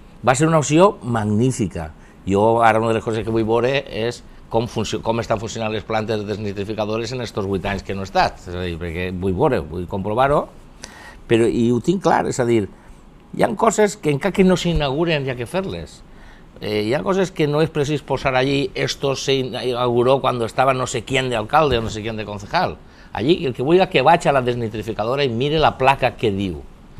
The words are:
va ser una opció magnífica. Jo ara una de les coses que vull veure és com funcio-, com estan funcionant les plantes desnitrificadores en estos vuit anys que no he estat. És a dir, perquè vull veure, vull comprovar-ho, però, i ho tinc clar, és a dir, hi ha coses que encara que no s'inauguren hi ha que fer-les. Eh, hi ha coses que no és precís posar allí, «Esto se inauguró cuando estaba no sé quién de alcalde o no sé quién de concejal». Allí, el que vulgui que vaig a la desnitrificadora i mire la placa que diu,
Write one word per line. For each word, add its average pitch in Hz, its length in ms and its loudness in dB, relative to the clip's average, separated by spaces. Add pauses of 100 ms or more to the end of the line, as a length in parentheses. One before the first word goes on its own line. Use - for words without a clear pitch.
(260)
va 127 80 6
ser 160 160 2
una 160 100 4
opció 170 420 6
magnífica. 107 920 0 (360)
Jo 107 320 4
ara 110 220 6
una 113 100 2
de 113 60 2
les 101 60 -6
coses 110 200 -4
que 113 80 -4
vull 113 160 2
veure 120 380 2
és 113 340 -6 (300)
com 117 180 0
funcio-, 107 340 -4
com 113 200 -2
estan 110 180 -2
funcionant 110 320 -6
les 107 140 -6
plantes 110 400 -4
desnitrificadores 104 880 -6
en 127 100 -6
estos 101 220 -6
vuit 98 180 -2
anys 98 220 -4
que 101 80 -6
no 95 100 -6
he 92 60 -12
estat. 175 340 -2
És 90 100 -12
a 90 120 -6
dir, 85 120 -6
perquè 87 360 -6
vull 92 240 -2
veure, 123 260 0
vull 85 240 -8
comprovar-ho, 110 560 0 (800)
però, 117 200 4
i 113 280 2
ho 120 80 0
tinc 175 220 0
clar, - 260 2
és - 100 -6
a 120 60 2
dir, 113 200 2 (720)
hi - 60 0
ha 240 160 2
coses 214 420 2
que 151 140 0
encara 170 200 -2
que 190 120 6
no 185 100 6
s'inauguren 151 680 0
hi 131 60 -4
ha 120 60 -6
que 117 120 -6
fer-les. 117 500 -6 (600)
Eh, 104 260 -2
hi 113 80 0
ha 160 100 -2
coses 190 300 0
que 156 160 0
no 147 100 2
és 160 140 0
precís 147 320 -2
posar 135 300 -2
allí, 139 380 0
«Esto 135 420 -2
se 139 180 0
inauguró 123 840 2
cuando 123 260 0
estaba 131 260 2
no 127 140 -2
sé 113 180 -6
quién 131 240 0
de 120 80 -2
alcalde 123 420 2
o 113 40 -2
no 107 80 -4
sé 107 120 -8
quién 110 140 -6
de 107 80 -6
concejal». 104 540 -4 (340)
Allí, 139 340 0
el 123 80 -4
que - 80 -6
vulgui 170 260 4
que 139 140 2
vaig 165 240 4
a 151 60 4
la 135 120 2
desnitrificadora 117 800 -2
i 135 40 0
mire 135 300 -2
la 135 180 2
placa 131 400 2
que 113 140 0
diu, 95 320 -4 (380)